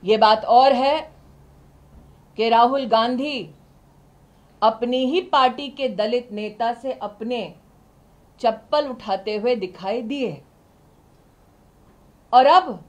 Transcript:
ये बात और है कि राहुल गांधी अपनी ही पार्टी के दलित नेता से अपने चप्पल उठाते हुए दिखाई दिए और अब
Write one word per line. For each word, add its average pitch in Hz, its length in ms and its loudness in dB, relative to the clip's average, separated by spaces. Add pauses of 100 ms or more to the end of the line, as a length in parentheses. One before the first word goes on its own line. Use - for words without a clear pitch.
ये 208 140 2
बात 214 280 4
और 254 280 6
है 277 260 0 (1400)
कि 226 120 0
राहुल 240 360 2
गांधी 233 640 -2 (1120)
अपनी 240 440 0
ही 320 160 0 (100)
पार्टी 269 380 2
के 262 200 -6
दलित 220 420 -4
नेता 214 420 -6
से 254 200 -8
अपने 220 500 -8 (960)
चप्पल 269 460 -2
उठाते 220 500 -8
हुए 240 180 -2
दिखाई 196 460 -8
दिए 220 400 -6 (1900)
और 254 120 8
अब 311 440 2